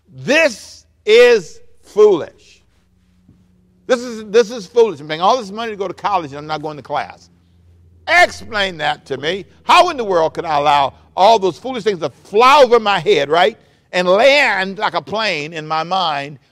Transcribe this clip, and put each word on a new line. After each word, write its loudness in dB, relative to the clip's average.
"This -4
is 4
foolish. 0
This 0
is, -12
this 2
is -12
foolish. 0
I'm -18
paying -8
all 2
this -8
money -10
to -12
go -8
to -8
college -4
and -14
I'm -14
not -8
going -10
to -16
class." -10
Explain -2
that -6
to -6
me. -6
How 4
in -8
the -4
world 0
could -10
I 0
allow 0
all 4
those -4
foolish -8
things -2
to -4
fly 2
over 4
my 0
head, 0
right? 2
And -2
land 2
like -4
a -4
plane -6
in -10
my -4
mind -4